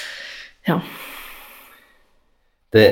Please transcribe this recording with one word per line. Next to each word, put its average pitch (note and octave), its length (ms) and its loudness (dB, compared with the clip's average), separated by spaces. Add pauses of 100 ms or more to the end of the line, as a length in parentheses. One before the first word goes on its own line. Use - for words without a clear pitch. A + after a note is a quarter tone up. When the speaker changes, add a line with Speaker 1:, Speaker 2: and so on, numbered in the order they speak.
(680)
Speaker 1:
Ja. E3+ 120 2 (1900)
Speaker 2:
Det A2 180 8